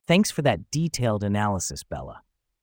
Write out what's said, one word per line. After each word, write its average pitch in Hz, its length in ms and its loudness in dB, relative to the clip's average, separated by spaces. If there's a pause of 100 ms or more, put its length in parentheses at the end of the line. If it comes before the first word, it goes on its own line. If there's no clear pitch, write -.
Thanks 185 240 4
for - 120 -4
that 104 280 0
detailed 120 540 0
analysis, 101 600 -2
Bella. - 380 -12 (400)